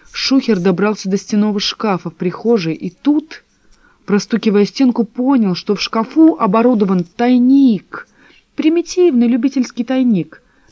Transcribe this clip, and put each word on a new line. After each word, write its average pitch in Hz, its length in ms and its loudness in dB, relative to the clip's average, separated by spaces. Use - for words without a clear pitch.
Шухер 240 480 0
добрался 190 500 -2
до 196 80 -2
стенного 208 440 -2
шкафа 185 480 -6
в 165 60 -18
прихожей 180 580 -2
и - 160 -10
тут, 302 540 -4
простукивая 202 600 0
стенку, 240 400 0
понял, 247 500 0
что 202 200 -4
в - 60 -8
шкафу 311 560 2
оборудован 202 680 0
тайник. 247 1040 2
Примитивный 320 760 2
любительский 247 560 -2
тайник. 247 580 -2